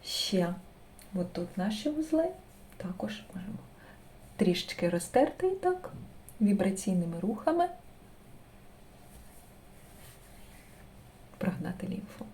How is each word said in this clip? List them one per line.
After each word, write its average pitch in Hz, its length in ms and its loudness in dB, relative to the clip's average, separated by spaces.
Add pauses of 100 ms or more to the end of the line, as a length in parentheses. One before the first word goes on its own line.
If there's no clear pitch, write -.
Ще 180 500 2 (600)
отут 175 420 -2
наші 214 340 0
вузли, 311 380 2 (480)
також - 460 -6 (120)
можемо 190 240 -8 (760)
трішечки 180 520 2
розтерти 247 580 4
і 381 80 4
так, 370 380 0 (480)
вібраційними 190 800 4
рухами 320 480 2 (3750)
прогнати - 460 -2
лімфу. - 480 -8